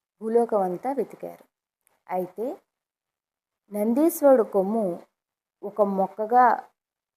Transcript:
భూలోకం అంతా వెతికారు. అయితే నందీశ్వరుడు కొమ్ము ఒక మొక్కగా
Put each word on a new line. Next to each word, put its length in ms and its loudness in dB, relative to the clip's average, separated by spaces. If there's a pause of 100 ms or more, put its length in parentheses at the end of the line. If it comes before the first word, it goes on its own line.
(220)
భూలోకం 400 0
అంతా 300 -4
వెతికారు. 540 -8 (640)
అయితే 360 -6 (1300)
నందీశ్వరుడు 720 2
కొమ్ము 420 -2 (800)
ఒక 180 -4
మొక్కగా 640 2 (720)